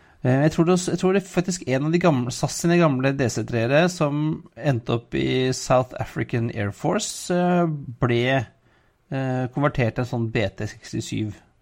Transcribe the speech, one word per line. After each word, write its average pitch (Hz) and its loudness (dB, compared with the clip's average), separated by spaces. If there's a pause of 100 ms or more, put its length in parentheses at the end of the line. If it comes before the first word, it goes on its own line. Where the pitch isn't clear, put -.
(240)
Eh, 131 4
jeg 156 2
tror 165 4
det, 185 0
jeg 170 0
tror 190 4
det 196 0
faktisk - -4
en 135 0
av 160 0
de 175 4
gamle, 131 2
sass - -4
sine 170 4
gamle 139 4
D 135 2
C 113 -2
tre-ere 123 2
som 151 -2 (120)
endte 123 -2
opp - -6
i 131 0
South 127 0
African 117 -4
Air 101 -4
Force, - -4
eh, 180 2
ble, 127 0 (680)
eh, 127 -4
konvertert 139 0
til 123 -2
en - -10
sånn 113 -2
B 110 0
T - -10
sekstisju 107 -6 (280)